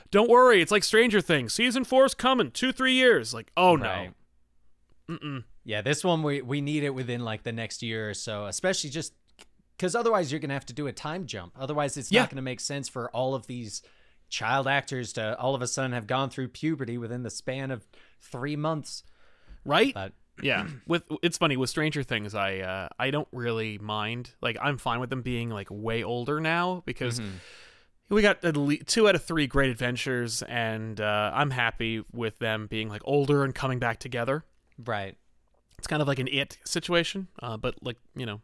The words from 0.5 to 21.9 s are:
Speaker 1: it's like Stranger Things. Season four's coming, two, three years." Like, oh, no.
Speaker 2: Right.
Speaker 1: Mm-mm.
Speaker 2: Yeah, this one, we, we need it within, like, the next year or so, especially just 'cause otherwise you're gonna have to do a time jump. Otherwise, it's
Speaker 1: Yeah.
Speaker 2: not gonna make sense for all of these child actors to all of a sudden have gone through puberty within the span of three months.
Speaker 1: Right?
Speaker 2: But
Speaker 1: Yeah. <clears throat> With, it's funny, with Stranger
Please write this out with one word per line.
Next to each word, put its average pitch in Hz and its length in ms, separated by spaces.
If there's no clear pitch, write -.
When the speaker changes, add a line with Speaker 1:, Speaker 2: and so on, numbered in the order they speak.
Speaker 1:
it's 156 100
like 202 120
Stranger 220 360
Things. 135 320
Season 240 320
four's 262 300
coming, 247 360
two, 254 220
three 262 220
years." 214 400
Like, 113 220
oh, 180 200
no. 123 100
Speaker 2:
Right. 90 260
Speaker 1:
Mm-mm. 143 360
Speaker 2:
Yeah, 107 180
this 143 220
one, 165 180
we, 143 200
we 135 180
need 147 240
it 143 60
within, 123 340
like, 110 180
the 117 100
next 113 300
year 110 280
or 98 40
so, 104 320
especially 151 440
just 151 220
'cause 185 160
otherwise 214 380
you're 151 80
gonna 139 140
have 135 120
to 127 60
do 143 140
a 123 60
time 160 340
jump. 90 320
Otherwise, 143 380
it's - 140
Speaker 1:
Yeah. 226 120
Speaker 2:
not - 80
gonna 135 120
make 127 180
sense 143 280
for 120 220
all 131 240
of 120 120
these 120 340
child 127 380
actors 131 480
to 110 240
all 131 160
of 123 80
a 127 40
sudden 131 260
have 117 140
gone 131 240
through 131 180
puberty 131 500
within 120 240
the 113 80
span 135 400
of 117 160
three 139 360
months. 156 480
Speaker 1:
Right? 208 300
Speaker 2:
But 98 180
Speaker 1:
Yeah. 110 340
<clears throat> - 100
With, 165 180
it's 175 160
funny, 151 180
with 127 140
Stranger 147 320